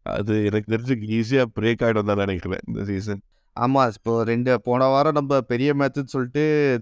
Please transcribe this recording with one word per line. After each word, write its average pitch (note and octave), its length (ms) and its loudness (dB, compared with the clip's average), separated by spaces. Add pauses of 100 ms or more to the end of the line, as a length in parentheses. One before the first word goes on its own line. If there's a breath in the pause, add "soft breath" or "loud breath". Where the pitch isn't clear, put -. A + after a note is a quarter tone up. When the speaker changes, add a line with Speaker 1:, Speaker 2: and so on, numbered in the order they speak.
Speaker 1:
அது G#2+ 420 0
எனக்கு G#2+ 320 0
தெரிஞ்சு B2 180 -2 (120)
ஈஸியா A#2 380 2 (140)
பிரேக் A2+ 240 0
ஆயிடும் A2 220 2
தான் G#2 120 2
நினைக்கிறேன் F#2+ 500 -2
இந்த G#2+ 160 -6
சீசன். G2+ 380 -4 (380)
Speaker 2:
ஆமா, B2+ 340 2
இப்போ A#2 300 -2
ரெண்டு, A#2+ 380 0
போன B2+ 240 0
வாரம் C#3+ 280 2
நம்ம C#3 280 0
பெரிய B2+ 320 0
மேட்ச்னு C#3 320 -2
சொல்லிட்டு C3 380 -2 (380)